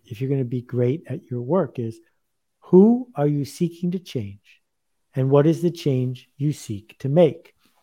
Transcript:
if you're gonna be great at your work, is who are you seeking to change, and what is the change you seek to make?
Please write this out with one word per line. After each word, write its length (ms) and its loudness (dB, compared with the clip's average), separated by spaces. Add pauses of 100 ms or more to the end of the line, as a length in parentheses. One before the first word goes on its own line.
if 160 -14
you're 100 -4
gonna 140 0
be 180 -6
great 460 -2
at 200 -12
your 140 -8
work, 380 -2
is 200 -10 (600)
who 540 6
are 120 0
you 180 -2
seeking 460 -6
to 80 -6
change, 640 -12 (520)
and 140 -2
what 180 6
is 140 2
the 120 0
change 640 -4
you 160 -2
seek 480 -12
to 80 -6
make? 460 2 (280)